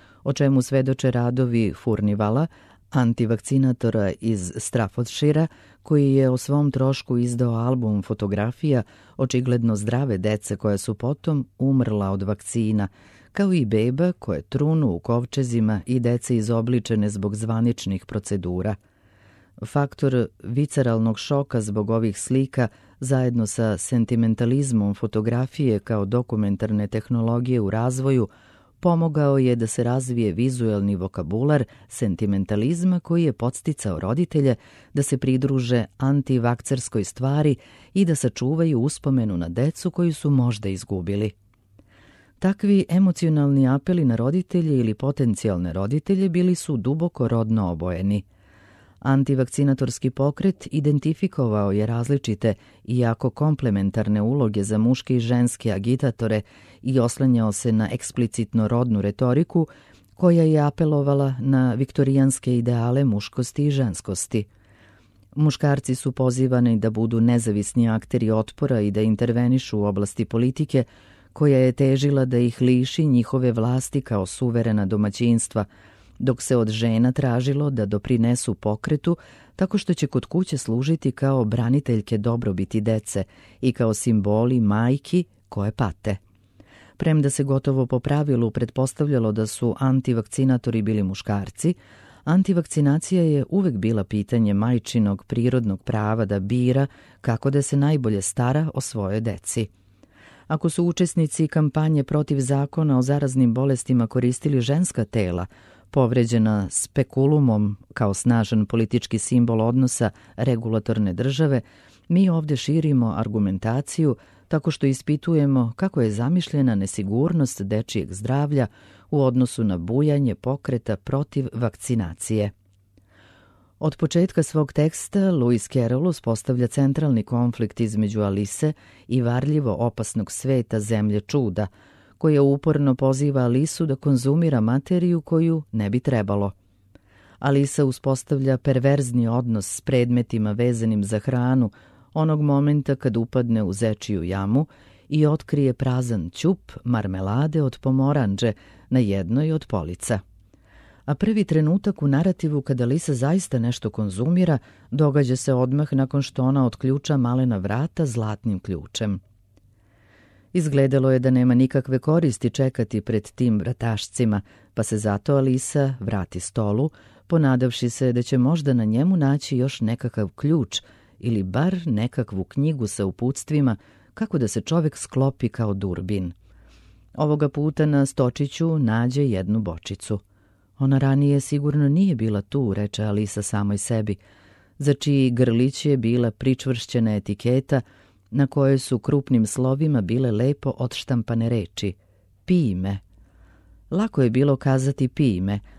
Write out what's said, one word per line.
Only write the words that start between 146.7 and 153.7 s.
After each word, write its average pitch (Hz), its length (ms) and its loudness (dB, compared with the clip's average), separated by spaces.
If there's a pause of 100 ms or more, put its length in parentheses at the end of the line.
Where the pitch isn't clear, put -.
marmelade 113 800 -2
od 127 200 -2
pomoranđe 131 720 0 (360)
na 127 100 2
jednoj 107 520 0
od 156 140 -4
polica. 92 540 -4 (880)
A 143 100 -2
prvi 208 280 0
trenutak 160 580 0
u 143 60 0
narativu 151 540 0
kada 123 240 -2
Lisa 147 280 0
zaista 139 460 0
nešto 117 300 -2